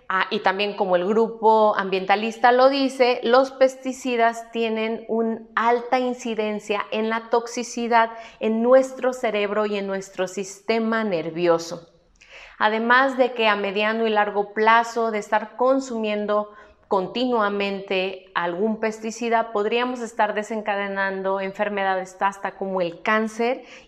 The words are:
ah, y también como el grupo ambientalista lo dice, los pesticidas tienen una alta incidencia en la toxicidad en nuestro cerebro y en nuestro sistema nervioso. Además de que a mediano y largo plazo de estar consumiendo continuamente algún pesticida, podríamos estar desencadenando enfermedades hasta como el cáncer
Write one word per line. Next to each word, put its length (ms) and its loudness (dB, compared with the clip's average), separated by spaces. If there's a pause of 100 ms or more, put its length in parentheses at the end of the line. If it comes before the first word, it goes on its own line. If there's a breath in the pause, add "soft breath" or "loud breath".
ah, 220 0
y 120 -2
también 360 0
como 180 0
el 120 2
grupo 680 4
ambientalista 760 0
lo 180 6
dice, 540 2
los 260 4
pesticidas 1000 0
tienen 560 -4
una 320 -2 (160)
alta 420 0
incidencia 920 -4
en 180 -2
la 220 -4
toxicidad 800 0 (280 loud breath)
en 220 0
nuestro 500 4
cerebro 540 -2
y 120 -2
en 100 -4
nuestro 400 -6
sistema 760 -4
nervioso. 840 -2 (720 loud breath)
Además 580 4
de 140 4
que 160 0
a 80 4
mediano 500 0
y 60 2
largo 420 0
plazo 560 2
de 80 -4
estar 380 -2
consumiendo 960 -2 (380 loud breath)
continuamente 1400 -2
algún 460 -2
pesticida, 720 -2
podríamos 480 -2
estar 340 -2
desencadenando 1080 -4
enfermedades 800 -4
hasta 340 -4
como 240 -4
el 220 -4
cáncer 640 -2 (220 loud breath)